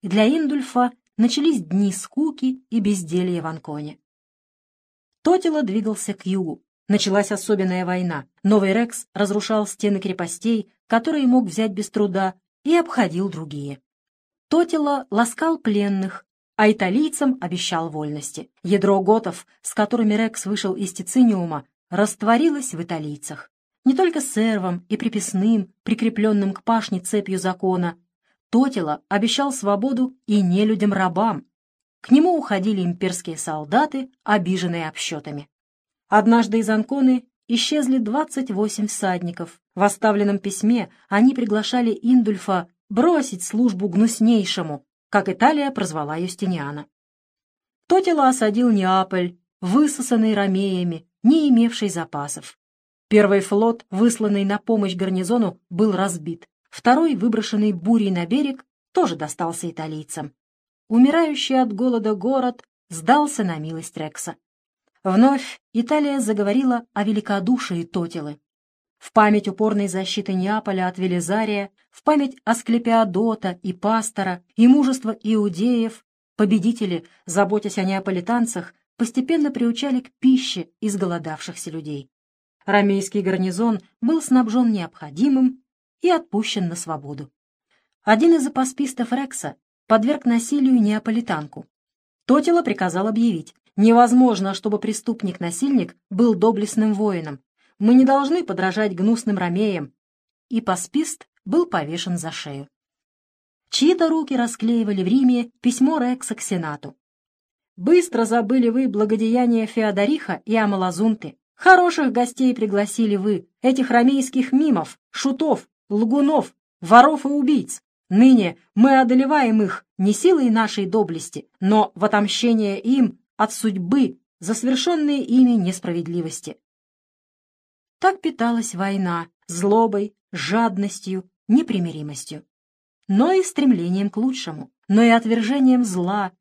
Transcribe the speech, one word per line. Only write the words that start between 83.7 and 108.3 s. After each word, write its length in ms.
был 200
снабжен 500
необходимым 920
и 80
отпущен 580
на 80
свободу. 560
Один 300
из 120
апоспистов 680
Рекса 420
подверг 380
насилию 500
неаполитанку. 920
Тотила 380
приказал 440
объявить: 480
«Невозможно, 800
чтобы 240
преступник-насильник 1160
был 260
доблестным 580
воином. 460
Мы 140
не 100
должны 400
подражать 500
гнусным 440
ромеям». 560
И 100
паспист 680
был 200
повешен 520
за 120
шею. 380
Чьи-то 400
руки 260
расклеивали 640
в 60
Риме 440
письмо 360
Рекса 380
к 60
Сенату. 560
«Быстро 480
забыли 440